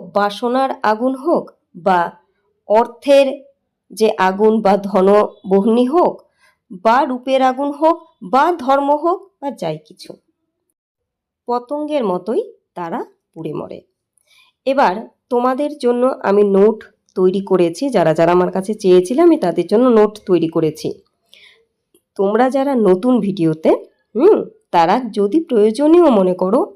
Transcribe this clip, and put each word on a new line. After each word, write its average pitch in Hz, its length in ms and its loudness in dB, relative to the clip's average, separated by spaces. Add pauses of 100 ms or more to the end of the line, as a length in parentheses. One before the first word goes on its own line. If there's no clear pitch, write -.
(140)
বাসনার 240 580 -2 (120)
আগুন 220 320 -2
হোক, 269 280 -2 (320)
বা 175 240 0 (680)
অর্থের 247 580 2 (640)
যে 220 160 0 (100)
আগুন 196 440 2
বা 196 160 2
ধনবহনী 202 1080 0
হোক, 285 280 0 (580)
বা 226 320 0
রূপের 262 380 -2
আগুন 262 300 -2
হোক, 311 260 0 (260)
বা 247 280 0
ধর্ম 277 460 -2
হোক, 339 220 -2 (220)
বা 277 100 -8
যাই 156 340 -8
কিছু, - 260 -20 (1400)
পতঙ্গের 285 560 -6
মতোই 202 380 -4 (320)
তারা 175 260 -10 (340)
পুড়ে 160 200 -12
মরে। - 260 -12 (840)
এবার 254 300 0 (340)
তোমাদের 254 480 -2
জন্য 240 260 -2 (200)
আমি 202 200 2
নোট 202 340 2 (380)
তৈরি 185 260 0
করেছি, 180 480 -2
যারা 175 240 0
যারা 165 180 2
আমার 180 200 2
কাছে 190 220 -6
চেয়েছিলে 185 480 2
আমি 330 160 4
তাদের 175 300 -2
জন্য 226 220 2
নোট 214 240 4 (120)
তৈরি 165 240 0
করেছি। 160 400 -4 (1300)
তোমরা 208 320 0
যারা 269 260 -2
নতুন 208 440 2
ভিডিওতে, 165 520 -2 (440)
হুম, 349 220 4 (340)
তারা 175 240 2 (220)
যদি 208 240 0
প্রয়োজনীয় 277 680 2
মনে 190 240 2
করো, 185 260 0 (160)